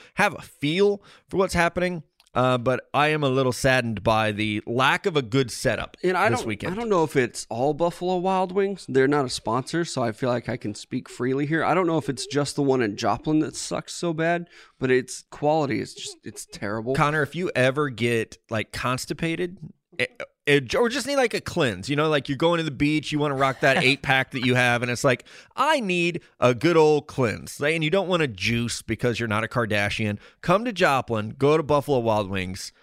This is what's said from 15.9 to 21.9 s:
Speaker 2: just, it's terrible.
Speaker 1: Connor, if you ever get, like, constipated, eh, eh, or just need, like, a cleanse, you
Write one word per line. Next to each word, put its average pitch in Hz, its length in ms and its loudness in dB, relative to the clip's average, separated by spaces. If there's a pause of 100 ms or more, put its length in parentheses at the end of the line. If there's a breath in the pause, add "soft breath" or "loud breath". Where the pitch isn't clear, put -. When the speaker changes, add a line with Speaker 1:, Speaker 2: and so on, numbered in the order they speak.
Speaker 2:
just, - 300 -14
it's - 220 -14
terrible. 113 500 -6
Speaker 1:
Connor, 151 260 2
if 139 140 -4
you 180 180 -4
ever 135 360 2
get, 117 480 -2 (120)
like, 107 220 -4
constipated, 165 840 -4 (420)
eh, - 60 0 (420)
eh, 143 140 4 (140)
or 240 140 2
just 240 160 -4
need, 277 120 -2
like, 240 180 0
a 180 40 -2
cleanse, 113 480 -2
you 143 80 -2